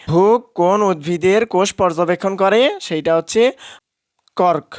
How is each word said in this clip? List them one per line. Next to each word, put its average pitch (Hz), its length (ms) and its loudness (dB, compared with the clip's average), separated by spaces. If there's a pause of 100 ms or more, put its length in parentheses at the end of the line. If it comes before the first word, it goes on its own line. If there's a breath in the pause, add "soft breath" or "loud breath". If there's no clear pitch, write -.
(120 loud breath)
হুক 208 420 2
কোন 185 280 2
উদ্ভিদের 185 640 0
কোষ 190 280 -2
পর্যবেক্ষণ 175 600 -2
করে? 226 440 2
সেইটা 165 360 -2
হচ্ছে 220 360 0 (840 loud breath)
কর্ক। 170 420 0